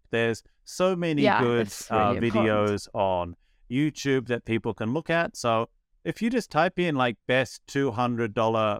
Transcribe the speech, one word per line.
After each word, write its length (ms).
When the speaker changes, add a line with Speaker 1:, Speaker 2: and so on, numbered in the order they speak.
Speaker 1:
There's 320
so 320
many 280
Speaker 2:
Yeah, 180
Speaker 1:
good, 260
Speaker 2:
it's 240
Speaker 1:
uh, 240
Speaker 2:
really 120
important. 200
Speaker 1:
videos 460
on 420
YouTube 580
that 180
people 280
can 200
look 160
at. 280
So 320
if 180
you 100
just 200
type 280
in, 160
like, 200
best 400
two 240
hundred 420
dollar 460